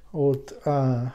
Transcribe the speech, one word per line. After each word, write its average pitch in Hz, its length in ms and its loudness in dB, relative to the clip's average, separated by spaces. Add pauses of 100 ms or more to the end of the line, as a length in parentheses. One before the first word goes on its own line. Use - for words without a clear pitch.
(160)
От, 139 500 0
е, 131 480 2